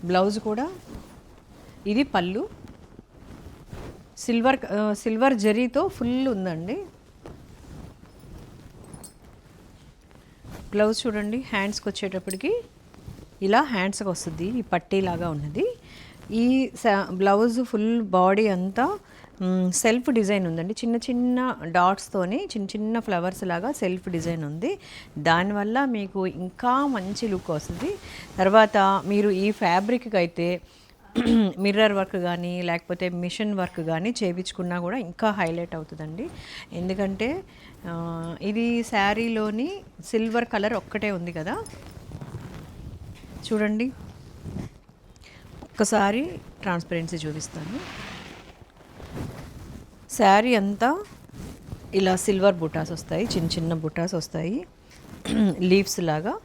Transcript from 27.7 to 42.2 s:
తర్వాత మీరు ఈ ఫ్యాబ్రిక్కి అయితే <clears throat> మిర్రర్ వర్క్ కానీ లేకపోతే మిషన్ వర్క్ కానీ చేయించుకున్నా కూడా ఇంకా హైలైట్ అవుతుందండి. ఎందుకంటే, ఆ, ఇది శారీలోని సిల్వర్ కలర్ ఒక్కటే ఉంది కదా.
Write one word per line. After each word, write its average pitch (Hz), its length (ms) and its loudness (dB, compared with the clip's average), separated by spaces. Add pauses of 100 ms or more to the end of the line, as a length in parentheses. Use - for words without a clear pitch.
తర్వాత 196 680 6
మీరు 202 240 4
ఈ 196 220 2
ఫ్యాబ్రిక్కి 208 680 0
అయితే 175 440 0 (540)
<clears throat> 226 480 4
మిర్రర్ 202 300 4
వర్క్ 196 220 0
కానీ 175 460 -2
లేకపోతే 175 480 -2
మిషన్ 180 460 -4
వర్క్ 180 260 -2
కానీ 165 320 -2 (100)
చేయించుకున్నా 175 560 -4
కూడా 180 180 -4
ఇంకా 180 340 -2
హైలైట్ 170 440 -2
అవుతుందండి. 160 540 -10 (440)
ఎందుకంటే, 190 720 -2 (420)
ఆ, 165 560 -6
ఇది 233 420 0
శారీలోని 220 960 0 (240)
సిల్వర్ 226 400 0
కలర్ 214 280 0
ఒక్కటే 208 380 -2
ఉంది 175 200 -4
కదా. 185 320 -4 (1800)